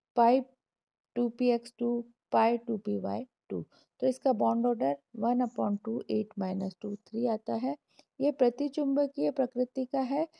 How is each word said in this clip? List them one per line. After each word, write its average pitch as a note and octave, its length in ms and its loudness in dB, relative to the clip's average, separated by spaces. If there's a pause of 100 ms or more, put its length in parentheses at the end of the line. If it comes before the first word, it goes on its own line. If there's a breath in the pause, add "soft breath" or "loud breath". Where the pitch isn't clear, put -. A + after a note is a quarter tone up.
(180)
pi A#3+ 240 6 (720)
टू A#3+ 140 2
पी A#3+ 200 0
एक्स A#3+ 300 -2
टू, A#3+ 280 -2 (280)
pi A3+ 320 4
टू A3+ 100 -2
पी G#3 220 -4
वाई G3 280 -4 (220)
टू। E3 180 -6 (340 soft breath)
तो B3+ 60 0
इसका C4 260 0
बॉन्ड A#3 340 2
ऑर्डर B3+ 320 0 (180)
वन A#3 280 0
upon G#3+ 400 -2
टू, A#3 260 -4
एट G#3+ 180 0 (100)
माइनस F#3+ 420 -4
टू, G#3 160 -8
थ्री A#3 300 -6
आता A3+ 280 -2
है। B3+ 220 -4 (440 soft breath)
ये C#4+ 120 2
प्रतिचुंबकीय C#4 1000 0
प्रकृति B3+ 540 -2
का C4+ 160 -4
है। C#4 280 -2 (120)